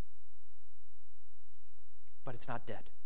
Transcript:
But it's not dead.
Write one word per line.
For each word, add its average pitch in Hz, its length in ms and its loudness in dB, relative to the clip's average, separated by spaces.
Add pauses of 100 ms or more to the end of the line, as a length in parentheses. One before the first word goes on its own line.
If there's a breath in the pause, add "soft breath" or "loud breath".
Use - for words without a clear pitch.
(2250)
But 127 100 0
it's 113 120 0
not 117 200 0
dead. - 240 0 (160)